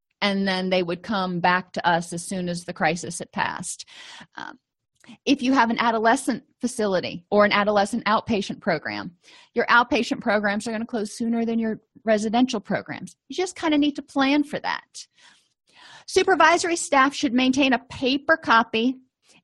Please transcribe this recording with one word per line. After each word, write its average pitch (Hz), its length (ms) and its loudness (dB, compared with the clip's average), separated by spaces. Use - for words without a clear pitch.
and 196 260 2
then 185 220 -2
they 185 120 2
would 175 220 -4
come 185 360 -4
back 180 340 2
to - 140 -2
us 175 260 0
as 170 120 -8
soon 180 240 -6
as 175 140 -6
the 175 100 -12
crisis 170 460 -2
had - 120 -12
passed. - 540 -6
Um, - 220 -16
if 185 180 0
you 254 100 0
have 233 160 4
an 233 100 -2
adolescent 226 640 0
facility 190 680 -4
or 208 140 4
an 208 80 4
adolescent 208 540 2
outpatient 208 560 -2
program, 123 560 -4
your 226 120 0
outpatient 240 560 2
programs 208 440 0
are 233 60 -6
gonna 220 140 -4
close 220 300 -6
sooner 233 300 -2
than 233 140 -2
your 220 220 -4
residential 220 560 2
programs. - 560 -8
You 262 80 -12
just 370 200 -4
kinda 311 220 0
need 285 200 0
to 285 40 -8
plan 285 440 0
for - 160 -8
that. - 460 -8
Supervisory 339 720 4
staff 277 380 2
should 262 200 -2
maintain 262 400 2
a 233 60 0
paper 285 580 -2
copy, 233 600 2